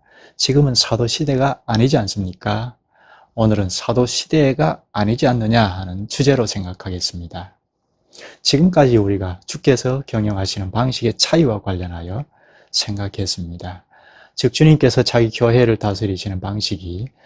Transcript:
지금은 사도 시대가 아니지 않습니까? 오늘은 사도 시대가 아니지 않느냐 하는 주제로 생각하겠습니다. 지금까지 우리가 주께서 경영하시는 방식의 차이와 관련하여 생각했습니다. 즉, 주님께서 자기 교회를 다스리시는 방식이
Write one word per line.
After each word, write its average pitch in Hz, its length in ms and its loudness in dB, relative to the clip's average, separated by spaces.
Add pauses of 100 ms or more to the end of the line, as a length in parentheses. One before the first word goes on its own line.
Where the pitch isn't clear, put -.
(360)
지금은 135 400 2
사도 117 320 0
시대가 139 580 -2
아니지 127 320 2
않습니까? 104 800 -4 (580)
오늘은 107 360 2
사도 123 360 0
시대가 151 840 0
아니지 107 340 0
않느냐 117 400 4
하는 92 420 -6
주제로 135 380 2
생각하겠습니다. 90 1120 -10 (840)
지금까지 143 560 4
우리가 98 480 0
주께서 131 640 0
경영하시는 101 640 -4
방식의 117 480 -2
차이와 131 420 2
관련하여 90 640 -6 (460)
생각했습니다. 90 1120 -8 (520)
즉, 123 180 0
주님께서 147 500 4
자기 117 260 2
교회를 117 480 2
다스리시는 98 600 -4
방식이 95 720 -8 (160)